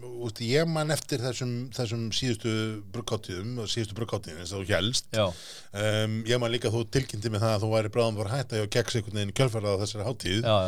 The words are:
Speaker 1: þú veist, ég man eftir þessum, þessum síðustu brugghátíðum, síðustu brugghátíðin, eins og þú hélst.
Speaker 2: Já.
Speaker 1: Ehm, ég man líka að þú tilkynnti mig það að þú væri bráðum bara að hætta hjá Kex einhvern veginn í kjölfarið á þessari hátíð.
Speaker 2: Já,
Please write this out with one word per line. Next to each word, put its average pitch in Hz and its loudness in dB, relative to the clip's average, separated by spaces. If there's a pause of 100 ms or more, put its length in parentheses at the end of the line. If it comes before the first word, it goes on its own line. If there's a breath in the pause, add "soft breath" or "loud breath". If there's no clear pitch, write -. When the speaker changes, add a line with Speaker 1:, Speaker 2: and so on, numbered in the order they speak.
Speaker 1:
þú 123 -12 (100)
veist, 117 -4
ég 143 4
man 156 0
eftir 143 -2
þessum, 123 -2 (180)
þessum 117 -2 (100)
síðustu 120 0 (400)
brugghátíðum, 107 -4
síðustu 104 -2
brugghátíðin, 95 -4
eins 87 -8
og 98 -4
þú 92 4
hélst. 104 0
Speaker 2:
Já. 107 4 (460 loud breath)
Speaker 1:
Ehm, 107 2
ég 123 4
man 117 2
líka 123 0
að 107 2
þú 117 0 (140)
tilkynnti 113 -2
mig 101 0
það 110 4
að 101 0
þú 110 2
væri 107 2
bráðum 113 2
bara 101 -2
að 135 0
hætta 117 -2
hjá 104 -2
Kex - 2
einhvern 101 -4
veginn 101 -2
í - 0
kjölfarið 107 2
á 95 2
þessari 104 -4
hátíð. 95 0
Speaker 2:
Já, 110 6 (120)